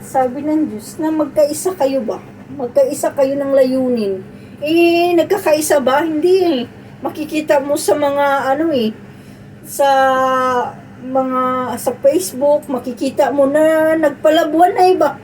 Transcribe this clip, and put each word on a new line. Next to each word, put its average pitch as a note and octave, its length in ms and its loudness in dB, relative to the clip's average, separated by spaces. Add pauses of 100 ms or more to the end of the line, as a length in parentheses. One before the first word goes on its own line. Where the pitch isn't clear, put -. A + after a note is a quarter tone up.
Sabi C4 320 -2
ng D4+ 320 -2
Diyos G#3+ 320 -12
na D#4+ 80 0
magkaisa D4+ 640 -2
kayo C4+ 240 0
ba? - 240 -6 (320)
Magkaisa C#4 560 0
kayo C#4 240 0
ng C#4 160 -2
layunin. B3+ 720 0 (400)
Eh, E4+ 560 2
nagkakaisa D#4 640 2
ba? C4 160 2
Hindi E4 640 2
eh. - 0 - (400)
Makikita D4+ 560 -2
mo C#4+ 160 -2
sa F4+ 160 -2
mga C#4 640 0
ano D#4+ 160 -2
eh, A3 240 -2 (720)
sa C#4 220 0 (1120)
mga, B3+ 720 -2
sa B3+ 240 -4
Facebook, D4 720 0
makikita C4 640 -2
mo C#4 160 2
na D#4 480 2
nagpalabuan D#4+ 800 2
na F#4 80 6
iba. D#4 220 2 (140)